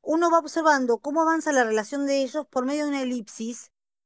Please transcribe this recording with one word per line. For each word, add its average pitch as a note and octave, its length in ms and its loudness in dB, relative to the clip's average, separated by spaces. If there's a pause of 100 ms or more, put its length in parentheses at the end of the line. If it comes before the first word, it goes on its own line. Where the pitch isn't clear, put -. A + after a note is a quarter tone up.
uno E4 280 0
va E4 80 6
observando D4 600 2
cómo D4+ 240 -2
avanza D#4+ 300 0
la B3+ 120 4
relación A3 420 -2
de C#4 160 0
ellos C4+ 240 -4
por B3+ 180 -4
medio D4 200 -2
de D4 60 -2
una C#4 120 -4
elipsis A#3+ 680 -8 (360)